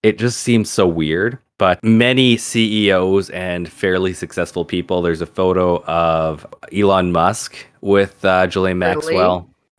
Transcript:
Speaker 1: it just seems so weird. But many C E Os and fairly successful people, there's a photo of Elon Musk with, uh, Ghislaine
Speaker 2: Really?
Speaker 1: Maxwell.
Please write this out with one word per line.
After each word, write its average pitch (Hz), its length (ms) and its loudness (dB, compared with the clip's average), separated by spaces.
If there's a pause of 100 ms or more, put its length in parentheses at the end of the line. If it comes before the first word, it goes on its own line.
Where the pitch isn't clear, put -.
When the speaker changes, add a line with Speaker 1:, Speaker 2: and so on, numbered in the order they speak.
Speaker 1:
it 107 160 2
just 117 220 -2
seems 113 280 0
so 95 200 0
weird. 85 500 -2 (200)
But 92 240 2
many 120 540 4
C 107 520 0
E 98 40 4
Os 92 380 2
and 87 400 -6
fairly 92 420 -2
successful 87 540 -6
people, 90 340 -4
there's 85 220 -2
a 82 40 -6
photo 92 580 0
of 80 600 -2 (260)
Elon 95 420 2
Musk 85 440 -2 (240)
with, 98 460 0
uh, 92 200 4
Ghislaine 92 320 -2
Speaker 2:
Really? 90 160 0
Speaker 1:
Maxwell. 90 540 -2 (300)